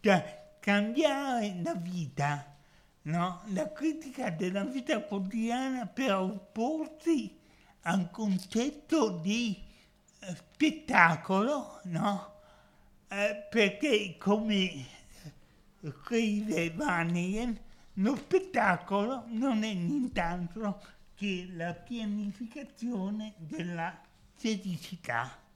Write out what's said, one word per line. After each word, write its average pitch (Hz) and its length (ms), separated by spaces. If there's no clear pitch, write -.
cioè - 600
cambiare 233 1000
la 330 120
vita, 147 840
no? 175 440
La 160 260
critica 277 560
della 185 360
vita 254 360
quotidiana 233 840
per 254 260
opporsi 226 1300
al 175 280
concetto 220 1080
di, 208 460
eh, 180 140
spettacolo, 202 1500
no? 190 500
Eh, 208 400
perché 214 680
come 190 760
scrive 214 680
Vannegan, 180 840
lo 220 220
spettacolo 226 1120
non 226 340
è 220 100
nient'altro 185 1120
che 180 380
la 170 220
pianificazione 214 1600
della 170 600
felicità. 180 1040